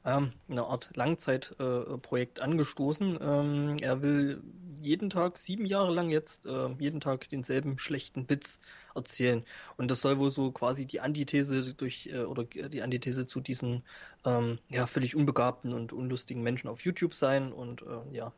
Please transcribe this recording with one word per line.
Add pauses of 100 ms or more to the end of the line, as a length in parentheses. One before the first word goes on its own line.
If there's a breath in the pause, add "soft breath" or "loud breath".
ähm, (160)
eine
Art
Langzeit-,
äh,
Projekt
angestoßen.
Ähm,
er
will (380)
jeden
Tag,
sieben
Jahre
lang
jetzt,
äh, (100)
jeden
Tag
denselben
schlechten
Witz (340 loud breath)
erzählen. (320 loud breath)
Und
das
soll
wohl
so
quasi
die
Antithese
durch,
äh,
oder
die
Antithese
zu
diesen, (420 loud breath)
ähm, (100)
ja,
völlig
unbegabten
und
unlustigen
Menschen
auf
YouTube
sein.
Und,
äh,
ja,